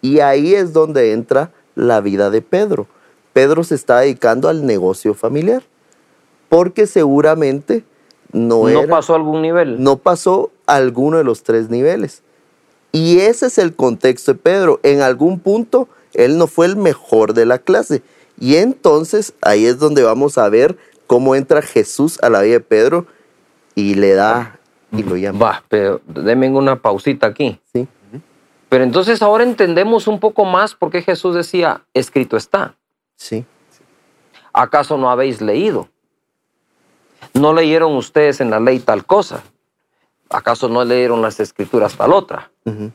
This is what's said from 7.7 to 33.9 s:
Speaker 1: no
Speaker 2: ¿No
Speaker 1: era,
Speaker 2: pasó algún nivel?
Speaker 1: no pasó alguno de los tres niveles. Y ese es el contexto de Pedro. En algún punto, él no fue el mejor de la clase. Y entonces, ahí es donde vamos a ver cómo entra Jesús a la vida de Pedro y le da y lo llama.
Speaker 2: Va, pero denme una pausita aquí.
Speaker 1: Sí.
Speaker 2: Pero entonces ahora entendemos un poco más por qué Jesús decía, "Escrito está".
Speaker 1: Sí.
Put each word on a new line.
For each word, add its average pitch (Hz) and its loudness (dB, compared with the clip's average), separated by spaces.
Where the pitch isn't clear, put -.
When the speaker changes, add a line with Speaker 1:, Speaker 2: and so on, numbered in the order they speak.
Speaker 1:
no 117 0
Speaker 2:
¿No - 4
Speaker 1:
era, - 2
Speaker 2:
pasó 165 0
algún 156 -2
nivel? 160 -2
Speaker 1:
no 135 4
pasó 180 -2
alguno 135 0
de 160 2
los 117 -2
tres 113 -2
niveles. 151 -4
Y 170 2
ese 233 0
es 247 -2
el 170 0
contexto 127 0
de - -2
Pedro. 180 2
En 143 2
algún 139 0
punto, 226 -2
él 135 2
no 170 2
fue 165 0
el 190 0
mejor 113 0
de 113 2
la 123 2
clase. - -2
Y 131 2
entonces, 185 0
ahí 104 2
es 127 2
donde 147 2
vamos 127 0
a 110 2
ver 127 2
cómo 131 2
entra 147 2
Jesús 139 -2
a 120 2
la 104 2
vida 110 2
de 117 2
Pedro 127 0
y 101 -2
le 98 2
da 110 -2
y 107 -6
lo 92 -4
llama. 98 -6
Speaker 2:
Va, 110 -2
pero 98 -2
denme 117 -2
una 135 -2
pausita 110 -2
aquí. 113 -6
Speaker 1:
Sí. 123 -4
Speaker 2:
Pero 131 2
entonces 185 0
ahora 220 2
entendemos 214 0
un 214 -4
poco 214 0
más 190 -2
por 170 -6
qué 175 -4
Jesús 175 -4
decía, 170 -2
"Escrito 127 -2
está". - -4
Speaker 1:
Sí. 113 -12